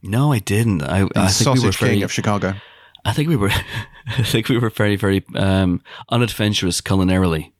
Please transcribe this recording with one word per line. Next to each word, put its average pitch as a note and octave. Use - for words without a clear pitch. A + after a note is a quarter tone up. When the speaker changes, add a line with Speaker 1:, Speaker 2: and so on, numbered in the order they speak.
Speaker 1:
No, B2+
I A#2
didn't. G2+
I, D#2+
Speaker 2:
The -
Speaker 1:
I F#2+
think G2
we C#3+
were B2+
Speaker 2:
sausage -
king A2+
Speaker 1:
very, G#2
Speaker 2:
of G2
Chicago. G2
Speaker 1:
I A2
think D3+
we E3
were, G2
<laughs> -
I A#2+
think A2
we A2+
were A#2
very, G#2
very, G2
um, F#2+
unadventurous G#2
culinarily F#2